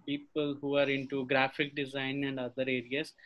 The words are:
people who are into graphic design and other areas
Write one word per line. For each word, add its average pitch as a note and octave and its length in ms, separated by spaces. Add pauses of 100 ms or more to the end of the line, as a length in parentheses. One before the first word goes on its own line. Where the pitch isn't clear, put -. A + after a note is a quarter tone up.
people D3 560
who C#3+ 160
are C#3 120
into C3+ 360
graphic C3+ 500
design C#3 480
and C3+ 160
other B2 220
areas C3 520 (120)